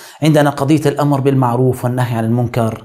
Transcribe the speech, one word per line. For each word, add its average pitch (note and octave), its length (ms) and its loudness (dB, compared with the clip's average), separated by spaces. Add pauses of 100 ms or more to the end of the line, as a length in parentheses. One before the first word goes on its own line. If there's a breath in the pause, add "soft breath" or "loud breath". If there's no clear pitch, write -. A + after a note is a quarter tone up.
(240 loud breath)
عندنا D3 260 4
قضية C#3 360 0
الأمر C#3+ 360 0
بالمعروف B2+ 640 0
والنهي B2 320 -2
عن A2+ 80 -2
المنكر، A#2 600 -2